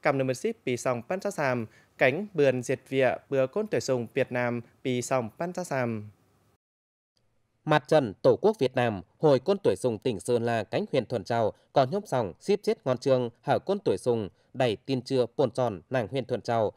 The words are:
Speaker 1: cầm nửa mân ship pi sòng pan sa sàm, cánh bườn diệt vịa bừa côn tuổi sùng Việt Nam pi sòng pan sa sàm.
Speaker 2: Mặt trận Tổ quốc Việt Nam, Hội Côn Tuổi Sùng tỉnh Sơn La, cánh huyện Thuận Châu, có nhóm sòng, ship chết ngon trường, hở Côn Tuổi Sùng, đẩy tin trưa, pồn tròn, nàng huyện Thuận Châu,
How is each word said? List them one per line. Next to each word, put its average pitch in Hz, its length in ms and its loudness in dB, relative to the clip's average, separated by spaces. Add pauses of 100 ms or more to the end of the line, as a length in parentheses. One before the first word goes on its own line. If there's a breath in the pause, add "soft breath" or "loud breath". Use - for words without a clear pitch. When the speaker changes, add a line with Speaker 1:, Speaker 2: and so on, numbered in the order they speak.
Speaker 1:
cầm 139 180 2
nửa 135 60 0
mân 131 100 0
ship - 320 -6
pi 123 100 0
sòng 120 320 -2
pan 185 120 -4
sa 202 100 -4
sàm, 127 360 -2 (320 soft breath)
cánh 151 360 2
bườn 135 280 2
diệt 131 260 -4
vịa 131 220 2 (200)
bừa 135 160 2
côn 208 200 -6
tuổi 139 140 -2
sùng 123 340 -2
Việt 127 180 -2
Nam 120 280 -2 (240 soft breath)
pi 123 180 -2
sòng 120 360 -2
pan 175 140 -6
sa 180 120 -8
sàm. 117 460 -4 (1500)
Speaker 2:
Mặt 151 240 2
trận 135 340 2
Tổ 170 140 6
quốc 214 220 2
Việt 127 160 0
Nam, 117 280 0 (160)
Hội 143 200 6
Côn 202 200 0
Tuổi 107 180 2
Sùng 117 220 -2
tỉnh 104 220 -4
Sơn 120 220 0
La, 117 220 0
cánh 156 280 -4
huyện 123 140 0
Thuận 107 180 -6
Châu, 117 280 0 (200 soft breath)
có 131 180 4
nhóm 202 160 -6
sòng, 113 340 -2
ship 202 220 0
chết - 240 -4
ngon 127 120 0
trường, 127 320 0 (120)
hở 127 160 2
Côn 196 200 -2
Tuổi 113 200 0
Sùng, 113 300 -2 (260)
đẩy 123 220 0
tin 131 260 -4
trưa, 123 240 0 (100)
pồn 131 140 2
tròn, 110 300 -2 (100)
nàng 123 180 -2
huyện 131 160 -4
Thuận 113 160 -6
Châu, 110 360 0